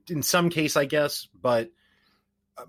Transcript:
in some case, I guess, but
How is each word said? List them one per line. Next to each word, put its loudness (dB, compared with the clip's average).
in -4
some 2
case, 0
I 2
guess, -2
but 0